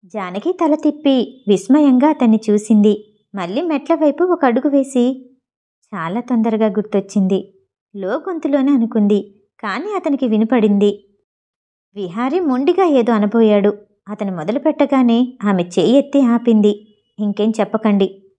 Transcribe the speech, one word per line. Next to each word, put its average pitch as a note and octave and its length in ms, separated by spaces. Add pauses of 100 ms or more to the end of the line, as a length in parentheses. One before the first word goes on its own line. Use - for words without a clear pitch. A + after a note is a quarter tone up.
జానకి G3 480
తల D#4+ 220
తిప్పి D4 720
విస్మయంగా B3+ 640
అతన్ని A#3+ 300 (100)
చూసింది. G#3 680 (160)
మళ్ళీ F#3+ 260
మెట్ల D#4+ 340
వైపు D4+ 280
ఒక F4 220
అడుగు B3+ 240
వేసి, C4 600 (680)
"చాలా F3+ 260
తొందరగా A3+ 460
గుర్తొచ్చింది," G3 880 (420)
లో F#3+ 140
గొంతులోనే C#4+ 600
అనుకుంది. G#3+ 640 (280)
కానీ B3 320
అతనికి C#4+ 320
వినపడింది. G#3 760 (920)
విహారీ A3 440
మొండిగా E4 460
ఏదో B3 280
అనబోయాడు. G#3 600 (360)
అతను G3+ 260
మొదలు F3+ 240
పెట్టగానే B3+ 840
ఆమె G3 200
చెయ్యెత్తి B3 580
ఆపింది. A3+ 680 (320)
"ఇంకేం G#3 400
చెప్పకండి. G#3 640 (180)